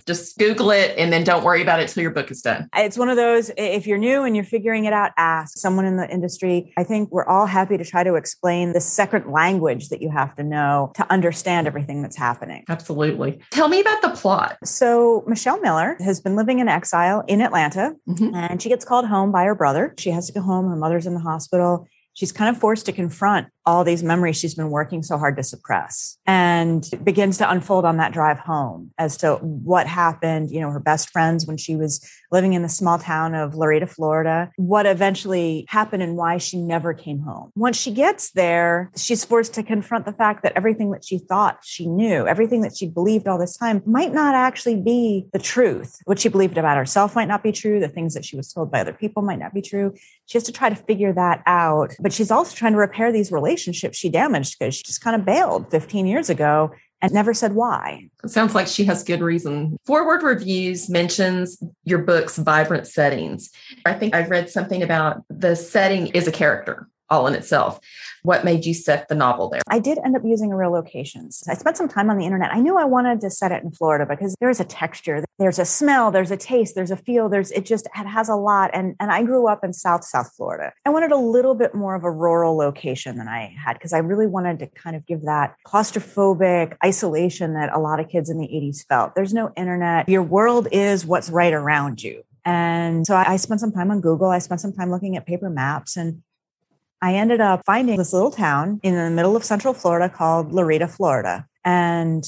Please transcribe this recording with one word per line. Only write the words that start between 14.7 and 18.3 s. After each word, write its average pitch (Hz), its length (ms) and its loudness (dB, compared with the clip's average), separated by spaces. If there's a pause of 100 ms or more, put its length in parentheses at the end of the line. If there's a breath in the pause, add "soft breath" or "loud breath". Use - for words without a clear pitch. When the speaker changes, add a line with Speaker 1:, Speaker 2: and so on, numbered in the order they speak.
Speaker 2:
Michelle 254 360 0
Miller 196 380 0
has 185 220 -2
been 196 140 -2
living 226 240 2
in 240 80 2
exile 175 600 2
in 202 140 2
Atlanta, 196 540 0 (120)
Speaker 1:
Mm-hmm. 180 280 -2